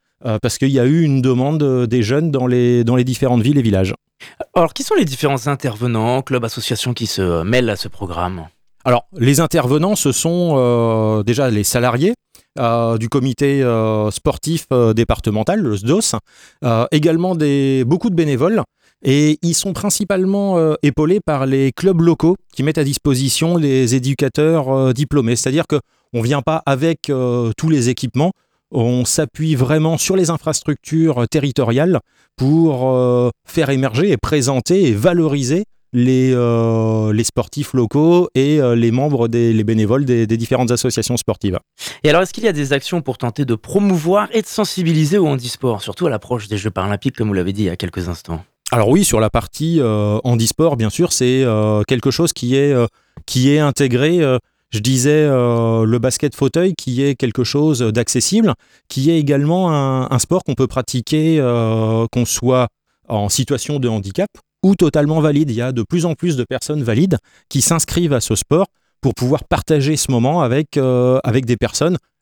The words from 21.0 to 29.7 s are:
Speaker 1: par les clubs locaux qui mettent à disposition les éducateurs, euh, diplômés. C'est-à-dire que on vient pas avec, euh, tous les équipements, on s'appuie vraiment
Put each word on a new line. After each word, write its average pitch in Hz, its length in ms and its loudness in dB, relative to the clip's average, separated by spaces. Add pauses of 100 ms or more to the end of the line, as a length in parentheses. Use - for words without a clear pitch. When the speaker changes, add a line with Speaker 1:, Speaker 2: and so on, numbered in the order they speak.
Speaker 1:
par 139 260 -2
les 135 280 0
clubs 180 260 0
locaux 170 380 2 (160)
qui 139 100 -4
mettent 151 140 -2
à 147 80 0
disposition 139 720 0
les 131 380 2
éducateurs, 139 720 0
euh, 135 240 2
diplômés. 135 420 0
C'est-à-dire 143 320 -2
que 147 120 0 (340)
on 120 80 -2
vient 135 200 0
pas 160 240 -2
avec, 147 440 -2
euh, 123 480 0
tous 160 120 -2
les 127 200 2
équipements, 131 420 -2 (400)
on 123 320 0
s'appuie 156 520 -2
vraiment 156 420 0